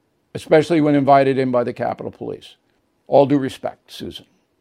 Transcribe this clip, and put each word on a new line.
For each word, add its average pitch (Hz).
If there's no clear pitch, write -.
especially 156
when 147
invited 139
in 131
by 123
the 120
Capitol 113
Police. -
All 139
due 143
respect, -
Susan, -